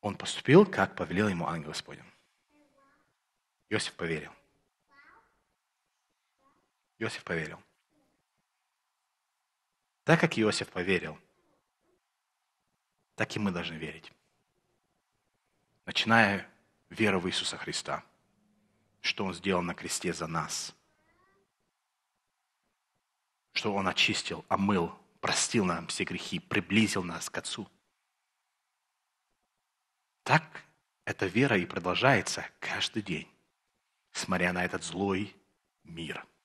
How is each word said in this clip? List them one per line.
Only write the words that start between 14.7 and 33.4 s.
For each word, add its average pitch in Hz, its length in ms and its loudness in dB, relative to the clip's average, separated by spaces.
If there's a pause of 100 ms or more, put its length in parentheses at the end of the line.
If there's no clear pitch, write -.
Начиная 107 600 4 (420)
веру 101 300 2
в 87 60 -2
Иисуса - 300 -2
Христа, - 480 -6 (960)
что - 240 -2
Он 92 80 -2
сделал 90 300 0
на 87 100 -4
кресте - 400 -4
за 82 140 -6
нас, 80 500 -6 (2750)
что 107 200 -2
Он 98 140 0
очистил, - 640 -2
омыл, 98 440 2 (280)
простил - 420 2
нам 85 220 -2
все - 180 -4
грехи, 90 340 -8
приблизил 101 640 0
нас 85 280 -8
к - 80 -6
Отцу. - 280 -8 (2500)
Так - 400 2 (440)
эта - 180 -2
вера 113 320 4
и 90 80 2
продолжается 90 840 0 (140)
каждый - 400 -4
день, 85 260 -6 (840)